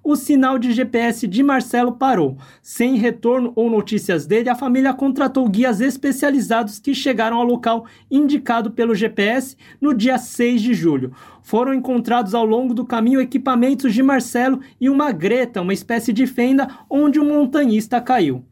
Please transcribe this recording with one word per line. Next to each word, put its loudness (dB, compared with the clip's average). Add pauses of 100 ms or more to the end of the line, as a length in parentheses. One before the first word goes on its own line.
o 2
sinal 2
de 0
G 0
P -2
S -2
de 0
Marcelo 0
parou. 0 (240)
Sem -2
retorno 0
ou 0
notícias -2
dele, 0
a 2
família 0
contratou 0
guias 0
especializados -2
que -4
chegaram -2
ao 0
local -2 (260)
indicado 0
pelo 0
G 0
P -4
S -2 (240)
no 2
dia 0
seis 0
de 0
julho. 0 (300)
Foram 0
encontrados -2
ao 0
longo 0
do -4
caminho 2
equipamentos 0
de 2
Marcelo 0 (200)
e 2
uma 2
greta, -2
uma -2
espécie -4
de 2
fenda, 0 (220)
onde 2
o 2
montanhista 0
caiu. 0